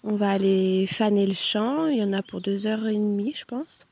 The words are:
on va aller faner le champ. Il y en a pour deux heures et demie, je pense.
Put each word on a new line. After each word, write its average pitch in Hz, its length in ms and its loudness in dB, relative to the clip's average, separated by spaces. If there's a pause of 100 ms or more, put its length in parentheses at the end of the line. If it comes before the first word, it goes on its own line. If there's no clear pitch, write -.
on 214 140 -2
va 202 140 2
aller 190 560 2
faner 202 400 2
le 196 80 0
champ. 269 540 -2
Il 269 100 0
y 214 40 0
en 196 120 0
a 190 80 -2
pour - 180 -10
deux 196 260 -4
heures 220 200 -2
et 214 80 0
demie, 208 420 0
je - 80 -10
pense. - 480 -10